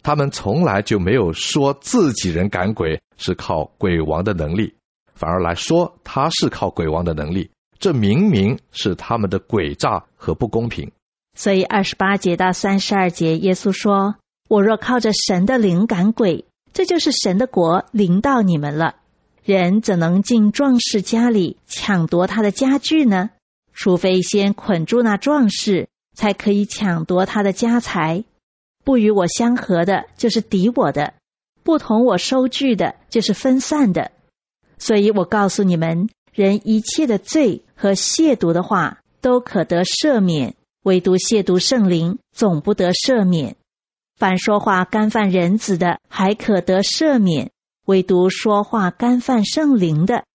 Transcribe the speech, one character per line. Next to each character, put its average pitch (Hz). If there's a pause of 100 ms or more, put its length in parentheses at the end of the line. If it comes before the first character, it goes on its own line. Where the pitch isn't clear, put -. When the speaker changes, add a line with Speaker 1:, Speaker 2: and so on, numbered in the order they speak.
Speaker 1:
他 147
们 139
从 117
来 104
就 107
没 90
有 98
说 139
自 170
己 92
人 87
赶 98
鬼 80 (160)
是 92
靠 82 (100)
鬼 87
王 78
的 104
能 80
力， 107 (400)
反 -
而 90
来 85
说 165
他 143
是 156
靠 98
鬼 82
王 82
的 87
能 76
力， 98 (280)
这 190
明 202
明 113 (120)
是 -
他 117
们 104
的 92
诡 82
诈 110 (100)
和 -
不 120
公 113
平。 - (420)
Speaker 2:
所 -
以 190
二 202
十 -
八 196
节 180
到 185
三 196
十 -
二 185
节， 160
耶 185
稣 190
说 202 (340)
：“我 208
若 214
靠 240
着 220
神 190
的 254
灵 196
赶 208
鬼， 196 (280)
这 381
就 349
是 311
神 190
的 254
国 175
临 196
到 262
你 180
们 147
了。 160 (460)
人 190
怎 190
能 175
进 214
壮 269
士 214
家 233
里 202 (100)
抢 175
夺 175
他 214
的 202
家 269
具 311
呢？ 202 (420)
除 180
非 185
先 202
捆 170
住 233
那 214
壮 269
士， 190 (260)
才 208
可 -
以 202
抢 170
夺 185
他 208
的 196
家 233
财。 170 (600)
不 262
与 214
我 190
相 233
合 175
的， 190 (140)
就 240
是 208
敌 202
我 175
的； 147 (480)
不 320
同 226
我 214
收 262
据 254
的， - (120)
就 226
是 214
分 262
散 277
的。 160 (680)
所 214
以 202
我 202
告 202
诉 208
你 180
们， 165 (220)
人 202
一 220
切 311
的 214
罪 254 (120)
和 196
亵 294
渎 170
的 175
话， 175 (240)
都 247
可 196
得 175
赦 262
免， 156 (280)
唯 185
独 185
亵 208
渎 180
圣 214
灵， 175 (140)
总 175
不 208
得 180
赦 226
免。 160 (600)
凡 185
说 208
话 190
干 214
犯 214
人 180
子 196
的， 175
还 202
可 208
得 190
赦 294
免， 170 (360)
唯 190
独 185
说 208
话 202
干 247
犯 240
圣 285
灵 160
的， 240 (140)